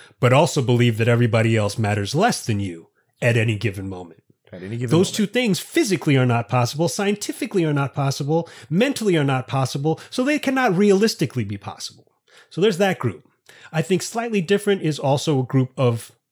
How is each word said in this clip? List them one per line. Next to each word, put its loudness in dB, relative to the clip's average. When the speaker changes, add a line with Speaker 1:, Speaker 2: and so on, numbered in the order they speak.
Speaker 1:
but 4
also 4
believe 2
that 2
everybody 2
else 0
matters -2
less 0
than -2
you -8
at 2
any 0
given -6
moment. -16
Speaker 2:
At -16
any -10
given -4
Speaker 1:
Those 4
Speaker 2:
moment. -8
Speaker 1:
two 0
things 0
physically 0
are 4
not 0
possible, 0
scientifically -2
are 0
not -2
possible, -2
mentally 2
are 2
not -2
possible, -2
so -2
they 0
cannot 0
realistically 2
be -8
possible. -16
So -4
there's 2
that 0
group. -6
I -2
think 0
slightly -4
different 0
is -2
also 0
a -2
group 0
of, -2